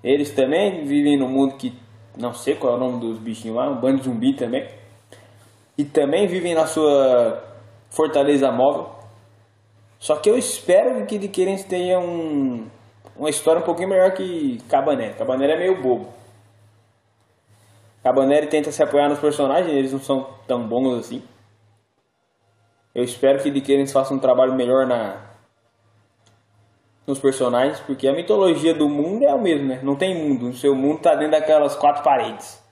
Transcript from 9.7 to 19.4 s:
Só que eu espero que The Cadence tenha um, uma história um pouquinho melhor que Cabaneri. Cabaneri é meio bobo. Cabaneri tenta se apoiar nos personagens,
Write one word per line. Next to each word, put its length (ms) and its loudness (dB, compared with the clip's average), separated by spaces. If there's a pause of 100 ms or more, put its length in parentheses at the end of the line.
Só 160 0
que 140 0
eu 60 6
espero 680 0
que 120 -6
The 100 -6
Cadence 400 -2
tenha 320 0
um, 640 -4 (500)
uma 140 -4
história 300 2
um 40 -6
pouquinho 260 -2
melhor 240 4
que 440 -4 (100)
Cabaneri. 460 0
Cabaneri 380 -2
é 60 0
meio 240 0
bobo. 260 -2 (1900)
Cabaneri 440 2
tenta 240 -2
se 120 -2
apoiar 260 2
nos 100 -2
personagens, 540 0